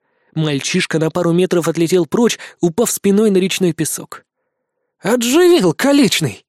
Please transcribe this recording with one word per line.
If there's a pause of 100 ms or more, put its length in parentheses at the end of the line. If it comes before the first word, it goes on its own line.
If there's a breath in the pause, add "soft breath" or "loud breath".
(340)
Мальчишка
на
пару
метров
отлетел
прочь, (220 loud breath)
упав
спиной
на
речной
песок. (760)
Отживел,
калечный!